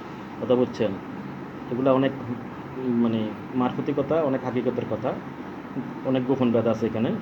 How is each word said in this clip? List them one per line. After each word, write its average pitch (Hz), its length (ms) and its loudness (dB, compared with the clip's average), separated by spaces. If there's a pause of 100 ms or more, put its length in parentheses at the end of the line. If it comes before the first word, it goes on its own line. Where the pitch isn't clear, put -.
(420)
কথা 127 140 4
বুঝছেন? 120 360 2 (800)
এগুলা 131 200 4
অনেক, 131 200 6 (680)
মানে 117 500 2 (280)
মারফতি 127 420 0
কথা, 147 240 2
অনেক 131 240 2
হাকিকতের 120 460 0
কথা, 117 220 -2 (920)
অনেক 131 220 2
গোপন 127 240 4
ব্যাধ 110 160 4
আছে 113 180 2
এখানে, 110 260 0 (100)